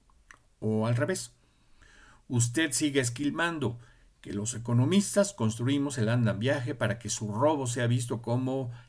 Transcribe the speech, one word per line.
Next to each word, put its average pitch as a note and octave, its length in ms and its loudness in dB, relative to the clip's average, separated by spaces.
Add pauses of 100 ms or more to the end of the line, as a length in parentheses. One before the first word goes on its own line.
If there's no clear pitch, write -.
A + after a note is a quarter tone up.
(600)
O A2 280 0
al A#2+ 80 2
revés, - 380 -2 (920)
'Usted B2 460 2
sigue C#3+ 260 0
esquilmando, C#3+ 800 -2 (420)
que - 120 -12
los G2+ 220 -4
economistas E3 800 2
construimos C3 640 0
el G#2+ 100 2
andamiaje B2 640 0
para G2+ 240 -2
que G#2 120 -8
su G#2 220 -4
robo C#3 360 0
sea A#2+ 180 0
visto A#2 360 0
como C3 500 -2 (160)